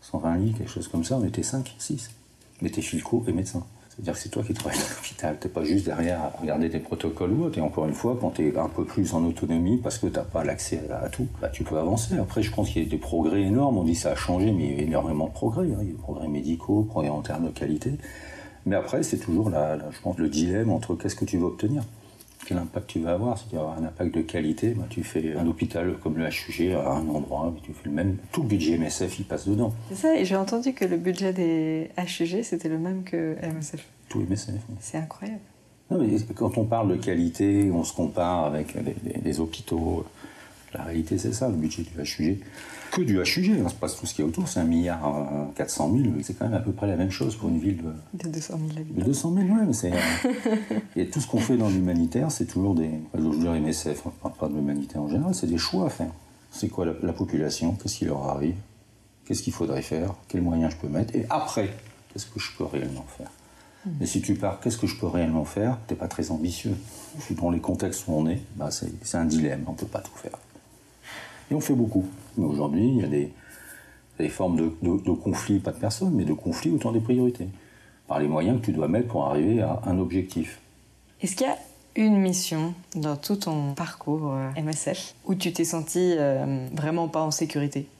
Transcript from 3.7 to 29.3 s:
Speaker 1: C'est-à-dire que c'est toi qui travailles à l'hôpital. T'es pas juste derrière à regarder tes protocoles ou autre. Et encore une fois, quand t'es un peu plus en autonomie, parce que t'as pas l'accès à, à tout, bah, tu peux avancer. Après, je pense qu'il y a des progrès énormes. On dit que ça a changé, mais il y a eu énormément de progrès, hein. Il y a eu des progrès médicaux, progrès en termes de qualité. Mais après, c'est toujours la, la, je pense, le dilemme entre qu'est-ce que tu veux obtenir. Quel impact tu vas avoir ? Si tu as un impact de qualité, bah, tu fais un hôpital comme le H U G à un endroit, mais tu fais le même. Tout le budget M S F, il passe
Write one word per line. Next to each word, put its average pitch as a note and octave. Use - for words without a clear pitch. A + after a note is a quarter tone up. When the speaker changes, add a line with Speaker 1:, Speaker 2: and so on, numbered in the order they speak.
Speaker 1:
C'est-à-dire G#2+
que -
c'est -
toi A2+
qui -
travailles -
à -
l'hôpital. -
T'es D2+
pas D#2
juste F2+
derrière E2
à D2+
regarder D#2
tes E2
protocoles F2
ou D3
autre. D#3+
Et E2+
encore D#2
une D2+
fois, A#2+
quand E2
t'es D#2
un D#2
peu -
plus -
en E2
autonomie, E2
parce -
que -
t'as C#2
pas D#2
l'accès D2
à, -
à -
tout, B2
bah, -
tu -
peux D#2
avancer. G#2
Après, G#2+
je G2
pense F2+
qu'il E2
y D#2
a -
des E2+
progrès D#2+
énormes. A#2
On F2+
dit E2
que E2
ça -
a C2+
changé, F2+
mais D#2+
il C#2+
y -
a C#2+
eu -
énormément D#2
de -
progrès, A#2
hein. B2
Il G#2
y -
a -
eu -
des D2+
progrès D2+
médicaux, E2
progrès D2+
en D2+
termes D2+
de -
qualité. D2+
Mais G2
après, D3
c'est -
toujours G2+
la, D#2
la, D2+
je -
pense, E2+
le E2
dilemme F#2
entre F2
qu'est-ce G2+
que -
tu -
veux F2
obtenir. A#2
Quel F2+
impact -
tu -
vas E2+
avoir ? G#2+
Si -
tu E2
as D#2
un D#2+
impact D#2+
de E2
qualité, D#2+
bah, -
tu -
fais D#2+
un E2
hôpital E2+
comme D#2
le E2
H -
U -
G E2+
à E2
un D#2+
endroit, D2
mais D#2+
tu D#2
fais D2+
le -
même. F#2+
Tout E3+
le C3+
budget E2
M E2
S D#2+
F, -
il G2+
passe -